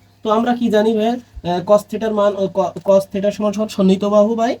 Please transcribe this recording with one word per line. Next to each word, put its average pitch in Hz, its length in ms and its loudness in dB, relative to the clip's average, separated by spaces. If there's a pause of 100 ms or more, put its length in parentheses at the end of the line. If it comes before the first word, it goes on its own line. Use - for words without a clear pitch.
(240)
তো 220 60 -2
আমরা 240 260 2
কি 240 140 -2
জানি 214 240 2
ভাইয়া? 220 180 0
আহ, 180 520 -6
cos 208 180 4 (100)
theta-র 214 220 -4
মান, 202 220 2
ও 196 120 -2
ক-, 190 280 -4
cos 196 280 2 (100)
theta 202 180 -2
সমান 208 220 -4
সমান 214 140 -4
সন্নিহিত 196 360 0
বাহু 208 320 2
by 226 240 -2